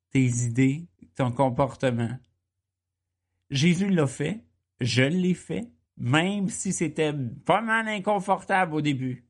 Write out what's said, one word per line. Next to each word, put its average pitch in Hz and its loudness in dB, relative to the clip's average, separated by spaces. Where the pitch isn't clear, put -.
tes 131 2
idées, 127 0
ton 127 0
comportement. 127 0
Jésus 170 2
l'a 165 4
fait, 165 -6
je 123 2
l'ai 180 2
fait, 175 -8
même 180 0
si 196 -4
c'était 156 -2
pas 185 2
mal 226 0
inconfortable 190 0
au 156 0
début. 131 -4